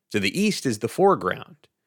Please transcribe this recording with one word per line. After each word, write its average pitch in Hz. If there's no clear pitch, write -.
To 104
the 101
east 107
is 113
the 117
foreground, 120